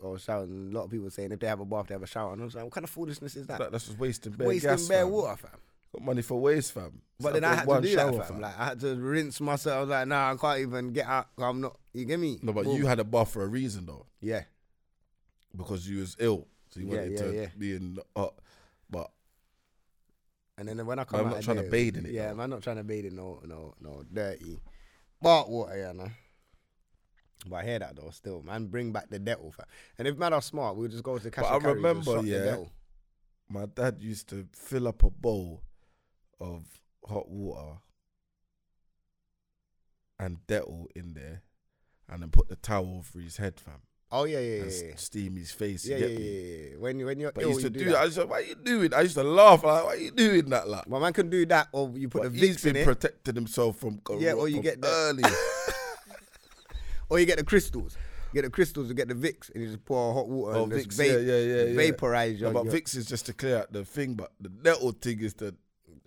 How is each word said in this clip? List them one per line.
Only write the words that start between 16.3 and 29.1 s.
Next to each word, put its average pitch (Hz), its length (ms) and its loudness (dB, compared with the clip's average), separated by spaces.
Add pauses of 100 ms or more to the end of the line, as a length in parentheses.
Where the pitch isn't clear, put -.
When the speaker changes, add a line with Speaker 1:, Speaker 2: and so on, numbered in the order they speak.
Speaker 2:
so 87 100 -14
you 95 60 -8
Speaker 1:
Yeah, 101 100 -4
Speaker 2:
wanted 95 160 -4
Speaker 1:
yeah, 101 100 -4
Speaker 2:
to 101 120 -4
Speaker 1:
yeah. 107 120 -6 (100)
Speaker 2:
be 101 200 -6
in 92 220 -8 (180)
hot. 98 180 -2 (560)
But 87 200 -10 (1500)
Speaker 1:
And 104 100 -12
then 113 180 -8
when 123 120 -4
I 131 60 -4
come 104 160 -2
Speaker 2:
I'm 110 60 2
Speaker 1:
out 117 40 -2
Speaker 2:
not 117 80 -4
Speaker 1:
of 110 60 -8
Speaker 2:
trying 113 140 0
to 98 40 -2
Speaker 1:
there, 92 80 -6
Speaker 2:
bathe 117 280 2
in 85 80 -8
it, 120 60 -8
Speaker 1:
yeah, 107 180 -4
Speaker 2:
though. 104 40 -8
Speaker 1:
man, 113 100 -8
I'm 131 60 -6
not 113 120 -10
trying 117 160 -6
to 104 60 -10
bathe 104 220 -6
in 92 100 -10
no, 92 300 -12
no, 80 340 -16
no 73 220 -16 (100)
dirty 90 480 -6 (600)
bath 165 260 6
water, 101 300 -6
yeah, 92 140 -8
no. 92 180 -10 (1400)
But 90 100 -10
I 87 80 -6
hear 117 140 -4
that 78 180 -12
though, 76 140 -16
still, 87 320 -14
man, 107 240 -10
bring 117 260 -6
back 104 160 -8
the 104 120 -8